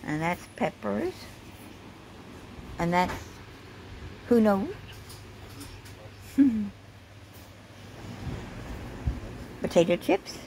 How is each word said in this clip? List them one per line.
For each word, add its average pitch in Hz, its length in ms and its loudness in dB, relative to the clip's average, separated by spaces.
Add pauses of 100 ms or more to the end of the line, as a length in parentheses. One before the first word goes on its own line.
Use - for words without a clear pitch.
And 151 160 0
that's 175 240 0 (120)
peppers. 214 560 0 (1600)
And 170 140 2
that's, 180 220 4 (1120)
who 240 140 8
knows? 208 260 6 (1700)
<laughs> 269 60 8 (3250)
Potato 175 340 8
chips. - 520 2